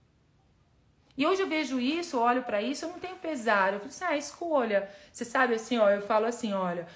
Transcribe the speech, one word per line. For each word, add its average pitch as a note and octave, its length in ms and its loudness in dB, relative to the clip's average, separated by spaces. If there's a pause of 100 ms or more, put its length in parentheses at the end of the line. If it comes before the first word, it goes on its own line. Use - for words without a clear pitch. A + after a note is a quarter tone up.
(1200)
E C#4 80 2
hoje F#4+ 160 4
eu F#4+ 60 0
vejo C4+ 320 -2
isso, D#4 360 -2
olho B3 280 2
pra G#3 180 -2
isso, C#4 220 -4
eu E4 60 -6
não F4+ 100 -14
tenho F4+ 160 -10
pesar. A3 560 2
Eu - 80 -4
falo C#4 100 -12
assim, - 140 -10
ah, D#4+ 120 0
escolha. B3+ 720 0 (240)
Você - 120 -8
sabe B3+ 280 2
assim, A3+ 240 0
ó, G#3 140 6
eu G3+ 100 4
falo G#3+ 260 2
assim, A#3 260 -2
olha, F3 440 -2